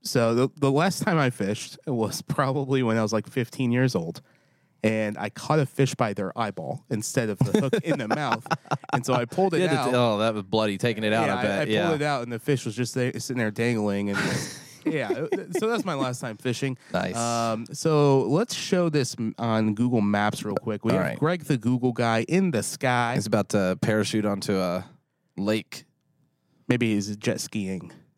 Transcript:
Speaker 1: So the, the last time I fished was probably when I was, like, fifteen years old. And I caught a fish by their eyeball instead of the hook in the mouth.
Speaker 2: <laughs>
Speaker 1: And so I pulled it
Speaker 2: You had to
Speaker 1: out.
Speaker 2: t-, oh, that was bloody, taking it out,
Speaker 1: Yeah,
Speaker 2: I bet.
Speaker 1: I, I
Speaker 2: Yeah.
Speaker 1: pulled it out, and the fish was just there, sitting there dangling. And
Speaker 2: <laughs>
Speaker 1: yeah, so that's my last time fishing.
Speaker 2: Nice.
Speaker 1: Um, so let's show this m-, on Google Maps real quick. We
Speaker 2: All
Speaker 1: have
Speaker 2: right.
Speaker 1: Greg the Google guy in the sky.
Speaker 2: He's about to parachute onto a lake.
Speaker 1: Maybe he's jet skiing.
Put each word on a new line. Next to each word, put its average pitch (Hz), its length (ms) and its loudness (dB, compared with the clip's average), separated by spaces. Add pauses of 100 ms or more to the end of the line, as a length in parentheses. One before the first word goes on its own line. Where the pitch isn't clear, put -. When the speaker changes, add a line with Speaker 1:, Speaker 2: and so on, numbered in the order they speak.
Speaker 1:
So 117 340 2
the, 127 220 4
the 139 160 2
last 170 300 2
time 170 160 2
I 135 100 4
fished 104 580 -4
was 113 360 -2
probably 135 600 0
when 113 140 2
I 113 60 2
was, 107 100 0
like, 107 160 -2
fifteen 123 420 -2
years 127 240 2
old. 85 280 -4 (600)
And 110 360 0
I 104 100 -4
caught - 300 0
a 139 80 2
fish - 280 0
by 107 200 -2
their 98 240 -4
eyeball 104 500 -6
instead 113 400 -2
of 101 120 -4
the 123 200 2
hook 135 140 0 (100)
in - 140 0
the 110 100 -4
mouth. - 440 -2
Speaker 2:
<laughs> - 420 -6
Speaker 1:
And 123 100 0
so 131 80 0
I 123 140 2
pulled 185 260 0
it 165 60 0
Speaker 2:
You 180 100 2
had 156 60 2
to 139 60 0
Speaker 1:
out. 123 100 0
Speaker 2:
t-, 127 60 2
oh, 120 240 4
that 113 120 2
was 104 120 -4
bloody, 104 340 0
taking 110 260 0
it 107 80 2
out, 110 140 2
Speaker 1:
Yeah, 101 100 0
Speaker 2:
I 123 60 -2
bet. 101 160 0
Speaker 1:
I, - 40 0
I - 40 0
Speaker 2:
Yeah. 110 220 2
Speaker 1:
pulled 151 120 0
it 147 40 0
out, 143 180 -2
and 120 100 -8
the 113 60 -6
fish 139 260 0
was 110 100 -6
just 120 200 -4
there, 123 240 0
sitting 120 180 -6
there 110 140 0
dangling. 104 600 0
And 98 80 -2 (400)
Speaker 2:
<laughs> - 280 -20
Speaker 1:
yeah, 139 220 -2 (500)
so 220 80 0
that's 226 180 0
my 180 100 -2
last 127 260 -2
time 117 160 -8
fishing. 127 420 -2 (140)
Speaker 2:
Nice. 92 240 -2
Speaker 1:
Um, 117 560 0
so 147 560 4
let's 175 260 0
show 180 340 0
this 147 300 0
m-, 110 200 -2
on 110 360 2
Google 120 260 2
Maps 101 440 2
real 104 100 -4
quick. 104 300 -4
We 113 80 2
Speaker 2:
All 95 60 4
Speaker 1:
have 90 80 2
Speaker 2:
right. 62 120 -4
Speaker 1:
Greg 160 260 0
the 139 140 0
Google 123 340 2
guy 113 360 2
in 180 240 2
the 110 100 0
sky. 123 520 0
Speaker 2:
He's 110 120 0
about 104 240 2
to 92 320 2
parachute 107 420 2
onto 101 320 0
a 90 320 -2 (480)
lake. 101 480 -2 (840)
Speaker 1:
Maybe 117 260 2
he's 104 220 -2
jet - 240 -2
skiing. 92 520 -6 (260)